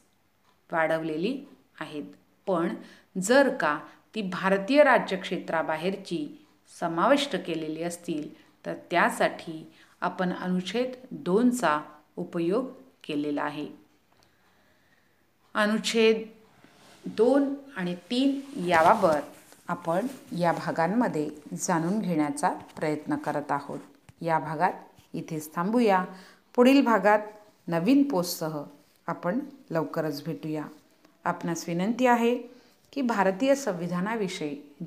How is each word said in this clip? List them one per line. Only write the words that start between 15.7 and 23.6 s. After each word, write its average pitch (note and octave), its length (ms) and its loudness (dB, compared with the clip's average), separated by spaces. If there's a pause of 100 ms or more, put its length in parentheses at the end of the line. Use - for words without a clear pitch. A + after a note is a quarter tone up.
दोन C#4 380 4 (220)
आणि F3 180 -4
तीन C4+ 460 0 (260)
याबाबत E3+ 560 6 (460)
आपण F3 380 -2 (320)
या E3+ 140 2
भागांमध्ये E3 760 0 (240)
जाणून F3 440 0
घेण्याचा D#3+ 520 0
प्रयत्न D3+ 680 -4
करत D3 360 -4
आहोत. C#3+ 260 -6 (420)